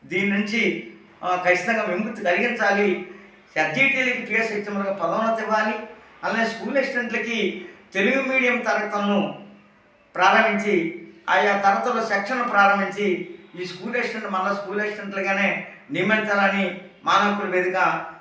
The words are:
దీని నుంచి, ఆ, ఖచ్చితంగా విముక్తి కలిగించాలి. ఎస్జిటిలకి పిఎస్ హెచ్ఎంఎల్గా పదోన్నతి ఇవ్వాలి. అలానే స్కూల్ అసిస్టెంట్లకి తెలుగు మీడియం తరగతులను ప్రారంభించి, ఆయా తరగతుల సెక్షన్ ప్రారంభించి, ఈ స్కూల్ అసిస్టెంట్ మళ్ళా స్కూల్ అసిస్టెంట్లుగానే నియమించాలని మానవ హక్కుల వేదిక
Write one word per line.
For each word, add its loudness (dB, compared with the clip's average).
దీని 0
నుంచి, -2
ఆ, -2
ఖచ్చితంగా 2
విముక్తి -4
కలిగించాలి. 2
ఎస్జిటిలకి 0
పిఎస్ -2
హెచ్ఎంఎల్గా -4
పదోన్నతి 0
ఇవ్వాలి. 0
అలానే 0
స్కూల్ -4
అసిస్టెంట్లకి -2
తెలుగు 2
మీడియం 0
తరగతులను 0
ప్రారంభించి, 2
ఆయా 4
తరగతుల 2
సెక్షన్ -2
ప్రారంభించి, 2
ఈ -6
స్కూల్ -8
అసిస్టెంట్ -4
మళ్ళా -2
స్కూల్ -4
అసిస్టెంట్లుగానే -2
నియమించాలని 0
మానవ 4
హక్కుల -2
వేదిక 0